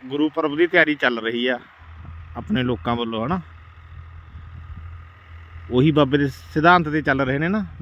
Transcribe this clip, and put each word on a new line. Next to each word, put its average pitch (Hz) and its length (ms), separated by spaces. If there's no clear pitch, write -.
ਗੁਰੂ 143 240
ਪੁਰਬ 147 280
ਦੀ 170 100
ਤਿਆਰੀ 160 280
ਚੱਲ 127 240
ਰਹੀ 120 280
ਆ 123 140
ਆਪਣੇ 127 260
ਲੋਕਾਂ 120 340
ਵੱਲੋਂ, 113 300
ਹਨਾ। 180 140
ਉਹੀ 131 200
ਬਾਬੇ 143 280
ਦੇ 143 100
ਸਿਧਾਂਤ 160 600
ਤੇ 151 140
ਚੱਲ 135 180
ਰਹੇ 135 180
ਨੇ 160 100
ਨਾ, 202 180